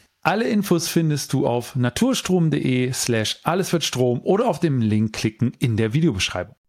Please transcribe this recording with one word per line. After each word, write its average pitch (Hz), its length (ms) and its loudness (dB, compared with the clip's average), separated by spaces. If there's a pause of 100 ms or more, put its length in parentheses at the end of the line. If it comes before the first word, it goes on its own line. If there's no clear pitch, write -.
(240)
Alle 208 220 0
Infos 202 420 0
findest 151 460 0
du 131 120 0
auf 120 300 -2
naturstrom 180 720 0
punkt 147 60 0
de 127 360 0
slash 113 520 -2
alles 175 280 -2
wird 165 120 -2
Strom 123 400 0
oder 214 240 2
auf 170 120 -2
dem 139 220 0
Link 107 320 0
klicken - 460 -2
in 113 180 0
der 110 160 0
Videobeschreibung. 110 600 -2 (140)